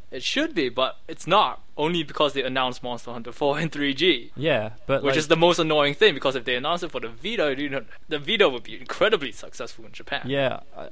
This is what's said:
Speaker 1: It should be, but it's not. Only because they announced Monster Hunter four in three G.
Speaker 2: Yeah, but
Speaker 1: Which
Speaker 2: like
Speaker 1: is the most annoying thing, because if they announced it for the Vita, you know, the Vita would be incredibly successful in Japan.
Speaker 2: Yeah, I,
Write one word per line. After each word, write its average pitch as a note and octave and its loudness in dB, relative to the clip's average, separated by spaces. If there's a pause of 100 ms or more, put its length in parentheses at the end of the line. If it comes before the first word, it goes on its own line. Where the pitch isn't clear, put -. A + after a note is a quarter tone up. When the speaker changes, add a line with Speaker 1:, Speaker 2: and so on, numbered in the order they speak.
(100)
Speaker 1:
It C3 -8
should D4+ -2
be, C#3+ 0
but B2+ 0 (100)
it's - -10
not. E3 4 (140)
Only E3 0
because D3 2
they C3+ -2
announced C3 -2
Monster A#2+ -6
Hunter A#2+ -8
four C#3+ 0
in E3 -2
three C#3+ -2
G. C#3 2
Speaker 2:
Yeah, B2 0 (160)
but C3+ 2
Speaker 1:
Which C#3 2
Speaker 2:
like D#3 4
Speaker 1:
is D3+ 0
the E3 6
most E3+ 6
annoying D3+ 4
thing, G3+ 6
because C3 2
if B2+ -2
they B2+ 0
announced E3 -2
it E3 -6
for B2+ -4
the A2+ -6
Vita, D3+ -2
you C#3+ -4
know, C3+ -4 (240)
the D3+ -2
Vita F#3 4
would A#2+ -2
be G#2+ -10
incredibly D#3+ 2
successful - -10
in G#2+ -12
Japan. - -6
Speaker 2:
Yeah, C3+ 0 (160)
I, - -12